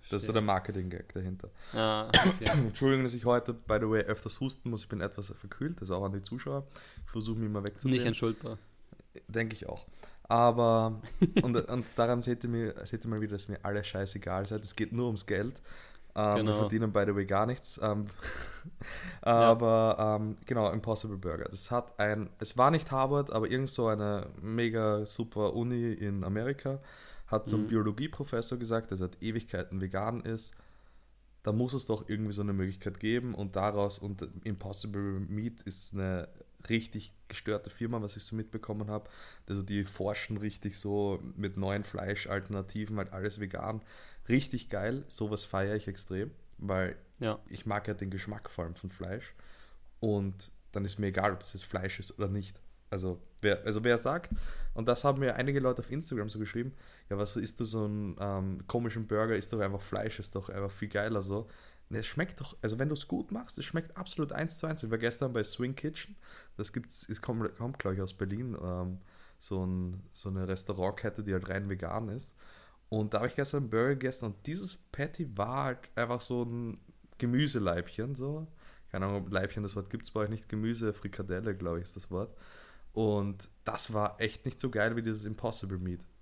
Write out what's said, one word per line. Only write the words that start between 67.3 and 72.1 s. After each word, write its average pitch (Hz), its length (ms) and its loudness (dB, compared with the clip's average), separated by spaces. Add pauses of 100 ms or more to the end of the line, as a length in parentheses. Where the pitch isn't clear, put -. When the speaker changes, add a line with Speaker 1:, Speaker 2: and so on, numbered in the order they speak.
Speaker 1:
kommt, 120 220 -4
glaub 95 160 0
ich, 98 80 -2
aus 95 120 -4
Berlin, 104 480 -2
ähm, 90 360 -4 (400)
so 95 260 -2
ein, 92 380 -2 (120)
so - 160 -8
eine 95 180 0
Restaurantkette, 95 760 -2
die 104 100 0
halt 92 160 0
rein 98 220 -2
vegan 95 380 -2
ist. 117 260 -8 (560)